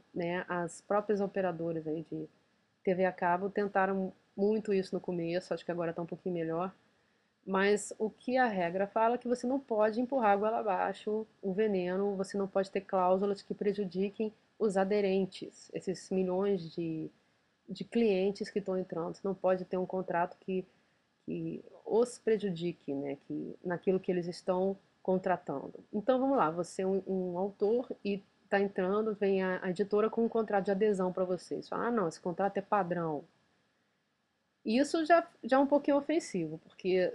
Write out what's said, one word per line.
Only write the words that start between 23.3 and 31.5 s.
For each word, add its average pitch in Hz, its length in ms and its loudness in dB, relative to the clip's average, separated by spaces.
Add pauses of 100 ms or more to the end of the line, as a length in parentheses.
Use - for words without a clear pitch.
naquilo 185 360 0
que 185 100 -2
eles 175 160 0
estão 185 500 -2 (260)
contratando. 185 720 -2 (180)
Então, 214 260 2
vamos 269 180 2
lá, 160 140 4
você 175 320 -4
é 190 40 0
um, 190 200 0
um 180 320 -2
autor 208 500 0 (160)
e 202 180 -2 (260)
tá 202 120 2
entrando, 202 540 0
vem 196 280 2
a, 185 200 -2
a 185 80 -2
editora 208 380 2
com 226 160 0
um 226 40 0
contrato 208 360 0
de 208 60 0
adesão 190 420 2
pra 185 120 -2
você. 170 380 -4